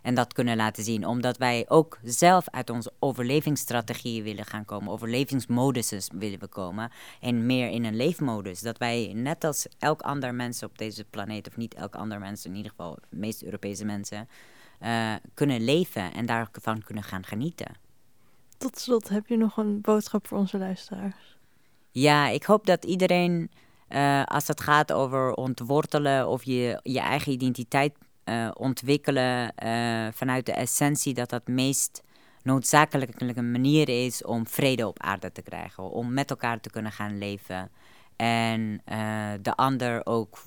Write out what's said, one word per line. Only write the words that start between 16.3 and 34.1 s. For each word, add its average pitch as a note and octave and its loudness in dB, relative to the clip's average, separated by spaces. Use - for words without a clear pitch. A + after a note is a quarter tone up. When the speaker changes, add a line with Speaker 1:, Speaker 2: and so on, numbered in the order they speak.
Speaker 1:
kunnen G#2+ -10
gaan F#2+ -8
genieten. C3 -6
Speaker 2:
Tot - -8
slot, A#3+ 0
heb G#3 -2
je A#3 2
nog A3 2
een G#3 0
boodschap G#3+ 2
voor - -4
onze G3+ 0
luisteraars? F#3+ -8
Speaker 1:
Ja, D3 6
ik B2+ 0
hoop G#3 6
dat - 4
iedereen, F3 2
eh, C#3 4
als - 0
het D3+ -2
gaat D3 6
over C3 2
ontwortelen C3+ 2
of B2 -2
je, B2 0
je C3 -2
eigen C#3 0
identiteit, C3 2
eh, A2+ -2
ontwikkelen, B2+ 0
eh, A2+ 0
vanuit B2+ 0
de A2+ -2
essentie, C#3+ 0
dat B2 -4
dat - -6
meest C3 0
noodzakelijke C3 2
manier C3 4
is B2 0